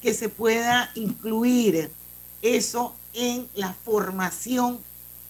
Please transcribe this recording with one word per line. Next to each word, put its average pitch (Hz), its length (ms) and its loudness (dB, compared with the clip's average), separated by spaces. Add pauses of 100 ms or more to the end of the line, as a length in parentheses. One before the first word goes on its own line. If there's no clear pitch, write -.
que 240 120 2
se 220 160 -4
pueda 233 680 2
incluir 220 960 2 (500)
eso 240 540 0 (180)
en 247 400 -2
la 190 200 -4
formación 214 1080 0 (500)